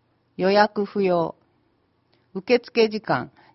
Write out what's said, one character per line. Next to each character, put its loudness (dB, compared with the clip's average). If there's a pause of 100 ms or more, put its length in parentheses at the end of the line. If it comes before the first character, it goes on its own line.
(360)
予 0
約 2
不 -6
要。 0 (1000)
受 0
付 0
時 -6
間、 -6 (220)